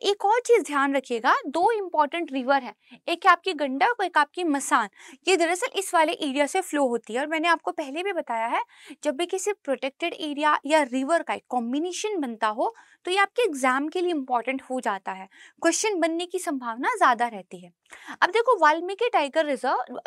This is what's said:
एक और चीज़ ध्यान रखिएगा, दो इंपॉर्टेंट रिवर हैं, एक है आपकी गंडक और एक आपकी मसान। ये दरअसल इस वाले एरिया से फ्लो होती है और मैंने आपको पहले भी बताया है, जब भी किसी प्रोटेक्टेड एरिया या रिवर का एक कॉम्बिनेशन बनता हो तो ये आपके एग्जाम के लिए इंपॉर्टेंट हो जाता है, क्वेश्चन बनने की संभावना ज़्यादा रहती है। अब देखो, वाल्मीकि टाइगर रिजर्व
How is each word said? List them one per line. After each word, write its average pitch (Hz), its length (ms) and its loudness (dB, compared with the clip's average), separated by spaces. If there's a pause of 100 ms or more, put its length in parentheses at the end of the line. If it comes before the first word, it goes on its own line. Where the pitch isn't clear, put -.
एक 403 220 0
और 440 160 4
चीज़ 466 220 4
ध्यान 277 340 0
रखिएगा, 269 400 0 (100)
दो 330 240 2
इंपॉर्टेंट 330 640 0
रिवर 262 300 2
हैं, 233 120 -12 (340)
एक 339 180 -2
है 370 60 10
आपकी 349 200 0
गंडक 285 360 0 (120)
और 392 40 0
एक 349 140 0
आपकी 302 260 0
मसान। 277 440 0 (400)
ये 381 80 6
दरअसल 339 380 0
इस 381 200 -4
वाले 330 180 4
एरिया 285 340 -2
से 370 140 -2
फ्लो 294 260 0
होती 233 280 -4
है 247 60 -2
और 294 60 -4
मैंने 320 220 0
आपको 339 240 2
पहले 311 300 -6
भी 392 100 -4
बताया 240 340 -4
है, 311 160 -2 (420)
जब 294 100 0
भी 339 120 -4
किसी 381 260 -2
प्रोटेक्टेड 277 640 -6
एरिया 302 520 0
या 302 160 4
रिवर 269 400 0
का 220 120 -4
एक - 140 -8
कॉम्बिनेशन 320 720 -4
बनता 233 280 -2
हो 302 260 -2 (300)
तो 349 60 -4
ये 370 60 0
आपके 403 260 2
एग्जाम 277 460 0
के 370 120 -4
लिए 349 100 0
इंपॉर्टेंट 262 600 -2
हो 254 100 -4
जाता 202 320 -4
है, 190 160 -16 (340)
क्वेश्चन 339 380 2
बनने 330 260 0
की 359 120 -6
संभावना 262 580 -6
ज़्यादा 240 300 4
रहती 190 380 -12
है। 175 80 -20 (500)
अब 330 80 4
देखो, 466 280 2
वाल्मीकि 349 500 2
टाइगर 311 380 0
रिजर्व 277 600 -2